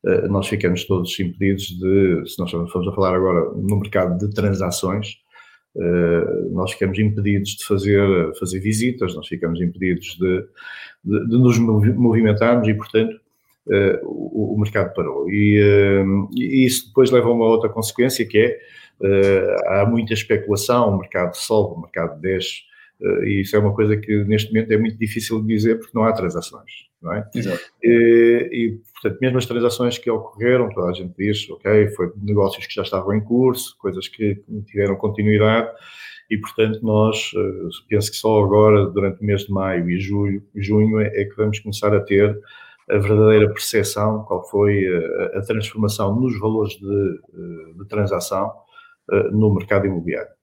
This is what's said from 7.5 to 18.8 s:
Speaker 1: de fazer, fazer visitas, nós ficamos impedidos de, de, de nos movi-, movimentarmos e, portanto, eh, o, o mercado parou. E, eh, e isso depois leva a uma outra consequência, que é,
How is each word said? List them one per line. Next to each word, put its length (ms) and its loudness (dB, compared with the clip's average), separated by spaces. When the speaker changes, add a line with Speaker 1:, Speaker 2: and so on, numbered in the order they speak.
Speaker 1:
de 140 -12
fazer, 760 2
fazer 220 -6
visitas, 540 -2
nós 120 -12
ficamos 340 -4
impedidos 580 -4
de, 260 0
de, 240 -2
de 100 2
nos 200 6
movi-, 340 4
movimentarmos 760 2
e, 60 2
portanto, 460 -2
eh, 320 2
o, 520 -6
o 60 -2
mercado 340 -2
parou. 360 -4
E, 300 4
eh, 440 4
e 320 2
isso 220 -2
depois 220 4
leva 180 4
a 40 2
uma 120 2
outra 240 2
consequência, 580 -2
que 120 0
é, 200 2